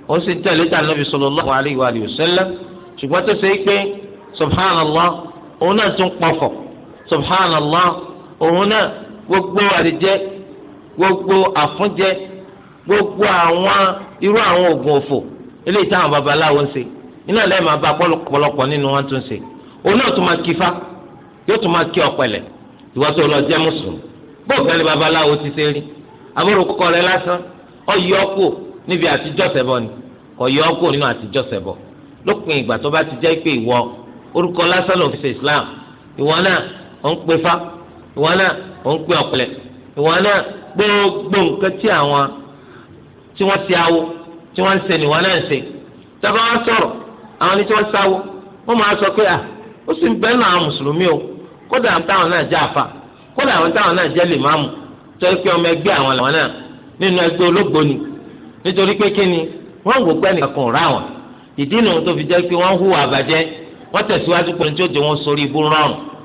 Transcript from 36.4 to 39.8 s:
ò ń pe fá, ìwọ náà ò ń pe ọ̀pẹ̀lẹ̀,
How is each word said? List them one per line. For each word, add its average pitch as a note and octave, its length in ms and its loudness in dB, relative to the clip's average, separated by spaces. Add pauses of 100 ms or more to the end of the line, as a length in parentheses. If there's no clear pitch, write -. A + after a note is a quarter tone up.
ò C#3 140 -4
ń F3 60 0
pe E3 200 0
fá, E3+ 160 0 (600)
ìwọ C#3 180 0
náà F#3 200 2 (300)
ò B2+ 100 -4
ń D#3 100 0
pe E3+ 140 0
ọ̀pẹ̀lẹ̀, B2+ 340 0 (460)